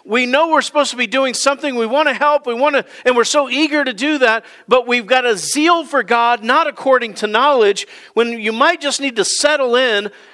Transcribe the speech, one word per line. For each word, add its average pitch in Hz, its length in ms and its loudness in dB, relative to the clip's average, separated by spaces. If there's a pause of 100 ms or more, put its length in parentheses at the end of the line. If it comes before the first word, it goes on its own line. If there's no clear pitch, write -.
We 240 220 -2
know 285 220 2
we're 302 140 2
supposed 285 280 -2
to 240 60 -10
be 247 100 -2
doing 262 260 0
something. 277 440 -2
We 226 100 -2
wanna 285 280 0
help. 294 300 0
We 233 100 -6
wanna, 277 300 0 (200)
and 247 100 2
we're 233 80 2
so 277 260 0
eager 285 360 0
to 262 80 -4
do 285 260 -4
that, 233 260 2 (220)
but 240 220 2
we've 240 180 0
got 254 180 2
a 233 120 0
zeal 302 480 0
for 254 180 -2
God, 233 400 0
not 285 240 2
according 247 480 0
to 208 140 -6
knowledge, 220 580 2 (280)
when 233 260 -2
you 214 120 -4
might 311 280 0
just 285 200 -4
need 269 140 -4
to 202 100 0
settle 277 520 0
in, 214 340 0 (240)